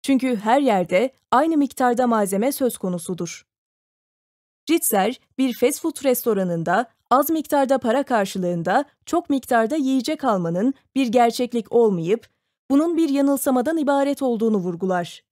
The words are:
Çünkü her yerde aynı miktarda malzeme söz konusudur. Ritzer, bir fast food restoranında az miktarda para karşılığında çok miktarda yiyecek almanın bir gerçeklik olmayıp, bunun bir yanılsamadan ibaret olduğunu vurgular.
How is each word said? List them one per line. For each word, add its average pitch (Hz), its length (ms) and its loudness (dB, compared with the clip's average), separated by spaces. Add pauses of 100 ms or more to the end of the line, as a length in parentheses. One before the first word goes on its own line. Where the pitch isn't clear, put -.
Çünkü 254 340 0
her 220 240 2
yerde 208 500 2 (200)
aynı 311 260 2
miktarda 254 500 0
malzeme 214 460 0
söz 247 260 -2
konusudur. 180 680 -8 (1200)
Ritzer, 226 500 0 (180)
bir 254 160 0
fast 269 260 0
food 311 240 -6
restoranında 190 800 0 (240)
az 277 200 4
miktarda 277 480 0
para 254 240 0
karşılığında 196 800 -2 (220)
çok 349 240 -2
miktarda 240 460 0
yiyecek 269 480 -2
almanın 190 500 0 (200)
bir 269 120 0
gerçeklik 233 680 0
olmayıp, 208 560 2 (420)
bunun 311 260 2
bir 330 120 2
yanılsamadan 277 720 0
ibaret 277 440 0
olduğunu 226 340 0
vurgular. 175 760 -4